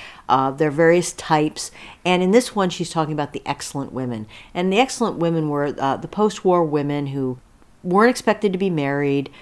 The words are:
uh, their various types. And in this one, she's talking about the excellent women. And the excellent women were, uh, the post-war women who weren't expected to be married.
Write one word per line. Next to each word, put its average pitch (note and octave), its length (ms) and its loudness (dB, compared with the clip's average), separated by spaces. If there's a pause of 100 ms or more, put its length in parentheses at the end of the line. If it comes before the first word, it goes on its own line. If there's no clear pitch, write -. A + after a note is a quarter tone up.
(280)
uh, C3+ 220 2
their D3+ 200 0
various E3 420 4
types. - 580 -2 (360)
And F3+ 160 2
in F#3 80 4
this A#3+ 260 4
one, F#3 140 0
she's F3 200 -8
talking D#3 220 -2
about D3 220 -4
the - 100 -10
excellent - 480 -8
women. A#2 340 -6 (280)
And F#3 180 0
the G3+ 60 2
excellent A#3+ 400 -2
women E3 320 0
were, C#3+ 280 -2
uh, C3+ 200 -2
the - 100 -10
post-war F#3+ 560 2
women D3 440 -2
who C3 300 -4 (440)
weren't G3+ 280 4
expected G#3 420 0
to F#3 60 -4
be F#3+ 120 0
married. C#3 600 0 (120)